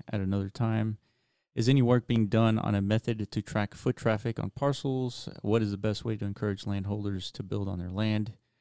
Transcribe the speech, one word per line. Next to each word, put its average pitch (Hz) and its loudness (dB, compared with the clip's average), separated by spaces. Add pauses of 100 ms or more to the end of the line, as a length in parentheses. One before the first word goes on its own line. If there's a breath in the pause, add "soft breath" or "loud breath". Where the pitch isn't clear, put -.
(120)
at 104 -2
another 98 0
time. 110 -2 (560)
Is 113 0
any 139 6
work 120 6
being 113 2
done 110 4
on - 0
a 101 2
method 107 0
to 110 -2
track - -4
foot - -2
traffic 110 0
on 101 -4
parcels? 135 -2 (140)
What 110 2
is 104 0
the 98 -4
best 104 -2
way 110 -2
to 101 -4
encourage 101 -4
landholders 101 -4
to - -12
build 98 -4
on 95 -4
their 87 -6
land? 107 -2 (280)